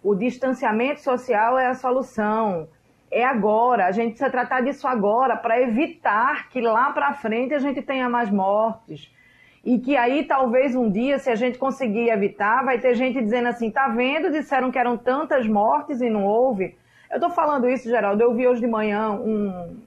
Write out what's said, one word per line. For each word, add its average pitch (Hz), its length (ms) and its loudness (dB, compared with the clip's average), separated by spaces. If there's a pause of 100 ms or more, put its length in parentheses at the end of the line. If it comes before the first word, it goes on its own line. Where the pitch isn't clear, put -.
o 202 100 2
distanciamento 247 880 -2
social 247 580 0
é 262 100 2
a 254 60 0
solução. 220 920 -2 (420)
É 226 140 0
agora. 226 600 2
A 185 80 2
gente 233 160 0
precisa 262 200 -2
tratar 254 300 -2
disso 277 260 -4
agora 240 520 2
pra 233 240 0
evitar 254 880 0
que 254 100 -6
lá 233 320 2
pra 285 220 0
frente 240 400 -4
a 294 60 0
gente 269 220 -2
tenha 262 280 -2
mais 240 200 0
mortes." 202 800 -2 (540)
E 247 160 2
que 247 160 0
aí, 262 300 2
talvez, 262 500 2
um 240 160 0
dia, 262 280 0
se 269 100 -4
a 233 60 2
gente 247 220 -2
conseguir 233 520 -2
evitar, 214 560 0
vai 254 140 0
ter 254 160 2
gente 254 260 -2
dizendo 240 260 0
assim, 233 240 -4
"Tá 269 160 0
vendo? 262 420 0
Disseram 269 420 -2
que 262 60 -4
eram 240 200 0
tantas 262 500 0
mortes 240 540 0
e 247 80 0
não 208 160 0
houve." 214 500 0 (340)
Eu - 80 -4
tô 339 120 0
falando 302 400 0
isso, 254 180 -2
Geraldo. 208 340 2
Eu 240 140 4
vi 247 100 0
hoje 247 140 4
de 233 80 -2
manhã 214 440 -2
um 196 760 -4